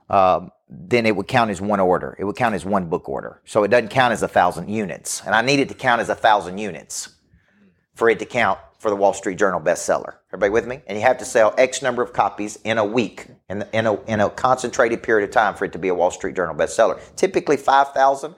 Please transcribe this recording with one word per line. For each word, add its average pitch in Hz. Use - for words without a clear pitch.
um, 92
then 90
it 110
would 92
count 117
as 90
one 101
order. 85
It 90
would 101
count 117
as 87
one 95
book 82
order. 55
So 107
it 98
doesn't 117
count 127
as 92
a 92
thousand 90
units. 101
And 98
I 110
need 139
it 117
to -
count 120
as 92
a 101
thousand 98
units -
for 117
it 107
to 107
count 104
for 107
the 101
Wall 98
Street 95
Journal 92
bestseller. 80
Everybody 98
with 110
me? 127
And 98
you 107
have 127
to 107
sell 107
X 131
number 123
of -
copies 104
in 113
a 107
week, 113
in, 104
in 110
a, 104
in 110
a 98
concentrated 123
period 104
of 98
time 104
for 101
it 87
to 87
be 87
a 90
Wall 87
Street -
Journal 85
bestseller. 82
Typically 190
five 139
thousand, 139